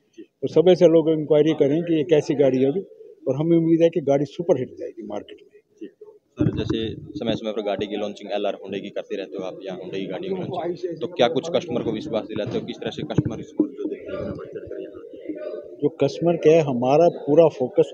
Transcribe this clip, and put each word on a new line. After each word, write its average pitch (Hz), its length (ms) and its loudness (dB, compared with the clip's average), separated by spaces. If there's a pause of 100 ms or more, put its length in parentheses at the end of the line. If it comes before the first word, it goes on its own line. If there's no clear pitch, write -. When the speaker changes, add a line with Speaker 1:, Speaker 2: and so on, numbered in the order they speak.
(420)
Speaker 1:
और 135 60 -4
सब 165 200 4
ऐसे 175 200 6
लोग 160 220 6
इंक्वायरी 151 440 4
करें 151 280 2
कि 165 140 0
ये 147 80 0 (100)
कैसी 147 200 2
गाड़ी 131 300 4
होगी 165 200 0 (440)
और 131 80 0
हमें 165 200 2
उम्मीद 165 260 4
है 170 80 6
कि 180 100 -2
गाड़ी 139 240 2
सुपर 151 340 0
हिट - 200 -6
जाएगी - 280 -12
मार्केट 104 360 -10
में। - 180 -20 (200)
Speaker 2:
जी। 107 60 -14 (520)
सर, - 100 2 (100)
जैसे 113 200 -4 (400)
समय-समय 107 340 -4
पर 107 100 -6
गाड़ी 101 240 -4
की 101 100 -8
लॉन्चिंग 104 360 -8
एलआर 101 220 -2
Hyundai 98 260 -8
की 98 100 -12
करते 101 260 -8
रहते 98 220 -10
हो 92 60 -8
आप, 90 200 -10
यहाँ 92 140 -10
Hyundai 92 200 -10
की 95 80 -6
गाड़ियों 185 300 -8
की 180 60 -8
लॉन्चिंग, 175 580 -8
तो 120 60 -6
क्या 123 220 2
कुछ 123 280 -2
कस्टमर 117 260 -2
को 113 100 -2
विश्वास 107 320 -6
दिलाते 107 340 -6
हो, 110 60 -6
किस 117 120 -10
तरह 113 140 -8
से 120 120 -12
कस्टमर 110 340 -2
रिस्पॉन्स - 360 -2
जो - 120 -12
देते - 320 -10
हैं, - 160 -8
बढ़ - 140 -12
चढ़ - 200 -14
कर - 160 -12
यहाँ? - 1000 -12
Speaker 1:
जो 143 60 2 (120)
कस्टमर 160 360 2
क्या 156 160 6
है, 165 100 6
हमारा 135 460 4 (100)
पूरा 156 280 6 (120)
फोकस 127 360 0